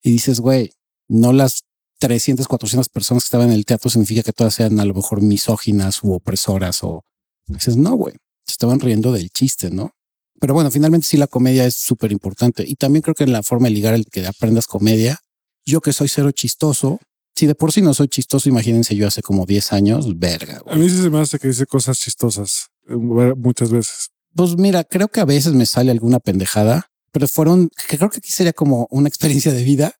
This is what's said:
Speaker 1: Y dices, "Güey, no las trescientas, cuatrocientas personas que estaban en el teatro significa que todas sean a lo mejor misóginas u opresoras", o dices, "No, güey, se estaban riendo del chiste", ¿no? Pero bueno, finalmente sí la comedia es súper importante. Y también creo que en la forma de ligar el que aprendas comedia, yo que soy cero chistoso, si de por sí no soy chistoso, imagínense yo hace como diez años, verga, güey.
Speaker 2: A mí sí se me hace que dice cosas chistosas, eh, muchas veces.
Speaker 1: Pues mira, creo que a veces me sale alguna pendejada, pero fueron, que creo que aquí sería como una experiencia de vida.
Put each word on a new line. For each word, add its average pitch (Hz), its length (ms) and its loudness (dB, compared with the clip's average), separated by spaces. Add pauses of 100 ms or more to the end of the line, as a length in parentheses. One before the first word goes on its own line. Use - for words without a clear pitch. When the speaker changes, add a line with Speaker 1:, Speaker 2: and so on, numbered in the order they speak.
Speaker 1:
Y 120 80 2
dices, 117 300 2
"Güey, 127 300 0 (360)
no 117 260 4
las 135 300 2 (360)
trescientas, 127 480 0
cuatrocientas 120 400 -2
personas - 360 -2
que - 40 -8
estaban 120 220 2
en 113 60 4
el 107 100 0
teatro 120 240 0
significa 110 340 0
que 110 80 -4
todas 110 220 0
sean 107 260 0
a 104 60 0
lo 98 80 0
mejor 101 280 -2
misóginas 104 840 0
u 98 100 0
opresoras", 92 720 -4
o 80 200 -8 (440)
dices, 113 280 -2
"No, 165 200 2
güey, - 180 -4 (320)
se - 80 -10
estaban 127 260 0
riendo 120 320 0
del 92 200 -4
chiste", - 380 -4
¿no? 92 220 -8 (480)
Pero 135 140 0
bueno, 151 180 2
finalmente 156 360 2
sí 147 100 2
la 143 100 2
comedia 127 380 2
es 123 100 0
súper 110 380 -2
importante. 101 520 -2
Y 147 100 -8
también 143 260 2
creo 156 140 -2
que 147 100 0
en 127 80 2
la 107 100 -2
forma 123 240 0
de 110 60 2
ligar 107 220 0
el 110 100 0
que 92 200 -8
aprendas 110 420 0
comedia, 110 520 0 (460)
yo 156 160 2
que 147 100 0
soy 143 160 -2
cero 143 240 0
chistoso, 151 680 -2 (360)
si 160 120 2
de 147 80 2
por 156 180 0
sí 214 80 2
no 160 120 4
soy 143 140 2
chistoso, 131 400 -2
imagínense 117 480 2
yo 104 120 0
hace 104 140 -4
como 95 240 -2
diez 101 280 -2
años, 104 440 0
verga, 85 420 -6
güey. - 160 -10
Speaker 2:
A - 40 2
mí 175 100 4
sí 185 120 0
se 175 80 2
me 151 100 0
hace 147 200 -2
que 135 100 -2
dice 131 160 -2
cosas 131 340 -2
chistosas, 101 680 -4 (200)
eh, 120 80 -8
muchas 120 760 0
veces. - 400 -4 (220)
Speaker 1:
Pues 175 220 0
mira, 185 300 2
creo 196 240 -2
que - 100 -2
a 190 60 2
veces 143 280 0
me 123 120 4
sale 127 260 0
alguna 117 300 2
pendejada, 107 680 0 (220)
pero 143 160 0
fueron, 165 420 2 (200)
que 147 80 -4
creo 196 120 0
que - 100 -8
aquí - 120 -12
sería 170 220 0
como 131 380 0
una 139 180 2
experiencia 143 420 0
de 123 140 -2
vida. 143 340 0